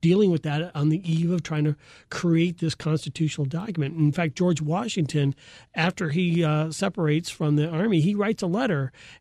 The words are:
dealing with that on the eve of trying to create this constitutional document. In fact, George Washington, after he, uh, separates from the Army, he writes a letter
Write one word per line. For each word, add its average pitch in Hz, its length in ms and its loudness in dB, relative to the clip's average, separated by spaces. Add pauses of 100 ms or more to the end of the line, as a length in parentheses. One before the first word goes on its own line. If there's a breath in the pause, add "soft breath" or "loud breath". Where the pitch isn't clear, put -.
dealing 185 320 4
with 160 120 0
that 156 300 -4
on 147 140 0
the 165 240 0
eve 165 200 0
of 180 120 -2
trying 151 220 -2
to 147 100 0 (340 loud breath)
create 170 500 0
this 160 140 -2
constitutional 156 720 -2
document. 165 540 -4
In 147 160 4
fact, 165 240 -2
George 180 240 2
Washington, 151 760 -2 (400 loud breath)
after 165 360 -2
he, 170 300 0
uh, 156 300 0
separates 170 580 -2
from 147 280 0
the 147 100 2
Army, 175 320 2
he 190 160 2
writes 202 260 0
a 190 60 -2
letter 170 460 0 (280 loud breath)